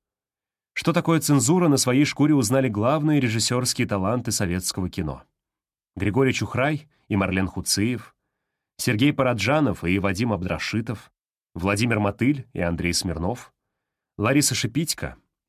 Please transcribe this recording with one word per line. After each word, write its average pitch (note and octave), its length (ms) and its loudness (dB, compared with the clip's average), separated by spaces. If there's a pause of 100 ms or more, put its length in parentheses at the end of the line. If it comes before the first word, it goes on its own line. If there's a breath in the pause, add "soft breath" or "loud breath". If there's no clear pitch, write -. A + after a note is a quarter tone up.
(760)
Что - 180 -2
такое E3 280 2
цензура, D3 480 4
на C#3 100 4
своей B2+ 260 2
шкуре D3+ 300 2
узнали C3 340 2
главные C#3+ 520 2
режиссерские B2 680 0
таланты G#2+ 460 -2
советского F#2 580 -4
кино. D2+ 340 -8 (720)
Григорий A2 380 0
Чухрай C3+ 560 -4 (200)
и G#2+ 60 -2
Марлен F#2+ 300 0
Хуциев, G#2+ 680 -4 (600)
Сергей B2+ 360 2
Параджанов B2 680 0
и F2+ 160 2
Вадим G2 340 0
Абдрашитов, G2+ 800 -6 (420)
Владимир G#2 460 0
Мотыль A#2 540 -2
и - 60 -6
Андрей E2+ 340 -2
Смирнов, F2 600 -6 (640)
Лариса B2+ 380 2
Шипитько A#2 600 -4 (340)